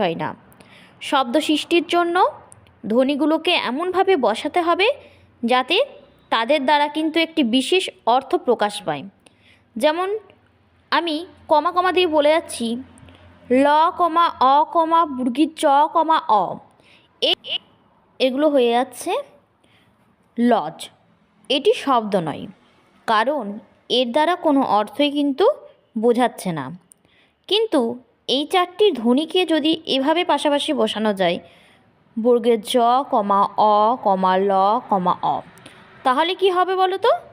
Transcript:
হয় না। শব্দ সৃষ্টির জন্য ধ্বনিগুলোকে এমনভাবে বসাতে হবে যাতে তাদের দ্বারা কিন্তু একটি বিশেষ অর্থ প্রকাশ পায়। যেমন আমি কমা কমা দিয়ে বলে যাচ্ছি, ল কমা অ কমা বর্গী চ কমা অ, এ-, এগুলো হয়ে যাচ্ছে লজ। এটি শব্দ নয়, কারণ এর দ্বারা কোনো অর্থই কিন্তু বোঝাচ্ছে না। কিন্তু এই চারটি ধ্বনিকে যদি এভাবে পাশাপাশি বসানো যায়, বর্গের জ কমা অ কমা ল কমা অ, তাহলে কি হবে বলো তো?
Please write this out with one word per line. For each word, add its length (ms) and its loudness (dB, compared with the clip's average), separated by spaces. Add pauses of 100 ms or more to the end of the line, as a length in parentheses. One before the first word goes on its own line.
হয় 220 -2
না। 60 -4 (800)
শব্দ 240 0 (140)
সৃষ্টির 460 0
জন্য 220 0 (760)
ধ্বনিগুলোকে 600 0 (160)
এমনভাবে 440 0 (120)
বসাতে 420 -2
হবে 200 2 (560)
যাতে 340 0 (560)
তাদের 340 2
দ্বারা 200 2 (100)
কিন্তু 280 -2
একটি 160 -4 (140)
বিশেষ 280 0 (320)
অর্থ 160 -2 (160)
প্রকাশ 260 0 (140)
পায়। 160 -6 (800)
যেমন 260 0 (840)
আমি 240 -2 (360)
কমা 240 2
কমা 220 0
দিয়ে 180 2
বলে 200 4
যাচ্ছি, 320 -6 (960)
ল 40 4 (320)
কমা 260 2 (280)
অ 20 4 (180)
কমা 280 2 (160)
বর্গী 300 0 (140)
চ 20 -8 (300)
কমা 240 2 (240)
অ, 40 -2 (840)
এ-, 340 -6 (600)
এগুলো 300 2
হয়ে 220 2
যাচ্ছে 340 -6 (1300)
লজ। 400 0 (720)
এটি 220 0 (140)
শব্দ 280 0 (140)
নয়, 160 -10 (640)
কারণ 380 0 (520)
এর 180 0
দ্বারা 180 2 (120)
কোনো 160 2 (180)
অর্থই 380 -2
কিন্তু 280 0 (580)
বোঝাচ্ছে 540 0
না। 80 -8 (840)
কিন্তু 320 0 (540)
এই 80 0 (100)
চারটি 320 2 (140)
ধ্বনিকে 420 0 (120)
যদি 180 2 (240)
এভাবে 260 0 (100)
পাশাপাশি 400 0 (100)
বসানো 300 -2 (100)
যায়, 160 0 (800)
বর্গের 420 2 (120)
জ 40 0 (360)
কমা 300 2 (300)
অ 40 4 (300)
কমা 280 2 (160)
ল 20 2 (380)
কমা 240 0 (200)
অ, 40 -4 (680)
তাহলে 260 0 (100)
কি 60 4 (100)
হবে 240 0
বলো 240 0
তো? 60 4 (220)